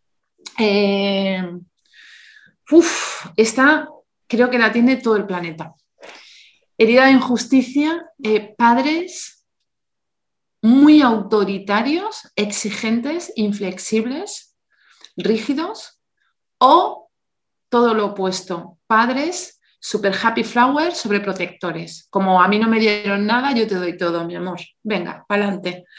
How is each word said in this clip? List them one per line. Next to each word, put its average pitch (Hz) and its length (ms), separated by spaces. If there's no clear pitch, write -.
Eh, 196 880
uf, - 640
esta 269 520
creo 247 220
que 247 100
la 220 120
tiene 240 260
todo 226 180
el 202 100
planeta. 170 480
Herida 240 280
de 269 60
injusticia, 269 960
eh, 214 340
padres 269 880
muy 285 400
autoritarios, 220 1300
exigentes, 226 1000
inflexibles, 220 1200
rígidos, 240 840
o 330 500
todo 240 240
lo 208 140
opuesto, 185 800
padres 254 720
super 202 420
happy 226 220
flower, 277 500
sobreprotectores, 185 1160
como 185 320
"a 185 60
mí 208 120
no 226 80
me 226 120
dieron 208 460
nada, 254 280
yo 220 140
te 196 80
doy 175 200
todo, 170 300
mi 175 100
amor, 175 240
venga, 185 440
pa'lante". 196 580